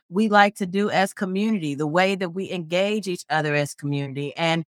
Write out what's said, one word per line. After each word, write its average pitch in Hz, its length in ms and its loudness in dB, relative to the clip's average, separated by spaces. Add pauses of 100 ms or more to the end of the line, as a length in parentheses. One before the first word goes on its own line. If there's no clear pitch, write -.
we 208 200 2
like 208 260 6
to 202 100 -4
do 196 240 0
as 190 240 2
community, 190 640 -2
the 151 120 -2
way 185 280 2
that 185 140 -4
we 185 220 -8
engage 185 560 -2
each 180 220 -6
other 151 260 0
as 143 180 0
community. 143 640 -4
And 165 260 0 (140)